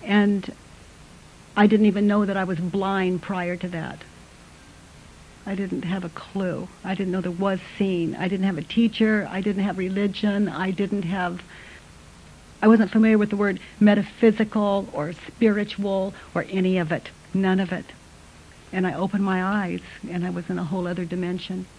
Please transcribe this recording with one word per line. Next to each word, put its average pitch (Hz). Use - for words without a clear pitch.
And 202
I 208
didn't 214
even 202
know 208
that 196
I 190
was 180
blind 185
prior 180
to 180
that. 165
I 196
didn't 190
have 180
a 165
clue. 185
I 190
didn't 185
know 185
there 180
was 190
seeing. 175
I 185
didn't 190
have 196
a -
teacher. 220
I 190
didn't 196
have 190
religion. 202
I 175
didn't 196
have... 180
I 214
wasn't 220
familiar 220
with 208
the 208
word 196
metaphysical 208
or 156
spiritual 202
or -
any 185
of 170
it. -
None 190
of 180
it. -
And 185
I 175
opened 190
my 185
eyes, 185
and 175
I 180
was 175
in 180
a 180
whole 180
other 175
dimension. 180